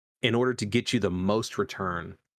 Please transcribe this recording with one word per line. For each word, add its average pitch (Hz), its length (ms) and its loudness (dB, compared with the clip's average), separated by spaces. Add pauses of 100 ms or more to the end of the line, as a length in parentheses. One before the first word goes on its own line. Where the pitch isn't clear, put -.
(240)
in 113 100 4
order 127 200 2
to 113 120 -4
get 110 280 0
you 120 60 2
the 95 120 2
most 101 460 0
return 92 580 -4 (240)